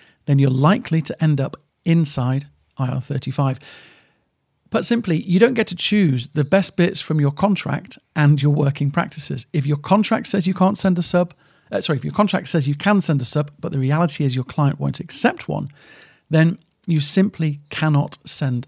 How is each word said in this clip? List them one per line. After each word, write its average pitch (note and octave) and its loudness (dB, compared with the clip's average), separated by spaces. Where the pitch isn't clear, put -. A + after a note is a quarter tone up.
then C#3 4
you're C#3 4
likely D#3 2
to - -4
end D3 2
up - -6
inside C#3 0
I C3 -2
R C3 -4
thirty-five. C3+ -4
Put - -2
simply, G3 0
you F#3 2
don't B3 6
get A#3 0
to F3 -8
choose C#3+ 2
the D3 0
best F#3 0
bits F3 0
from D#3+ -2
your C#3+ 2
contract D3 -2
and D3 4
your D3 4
working C#3+ 0
practices. D3 -6
If C#3+ -2
your D3 0
contract G3+ 0
says F#3+ 0
you F#3 -2
can't F#3+ 2
send F#3 0
a F3 -2
sub, F3 0
uh, - -2
sorry, C#3+ 0
if - -6
your D3 -8
contract - 0
says D3 0
you C#3+ 0
can G3 2
send D3 0
a B2 -4
sub, D3 -2
but - -8
the - -4
reality D3+ 0
is B2+ 0
your B2+ -2
client - -2
won't C#3 -4
accept - -2
one, - -6
then D#3+ 2
you D#3+ 2
simply D#3+ -2
cannot D3 0
send B2 -4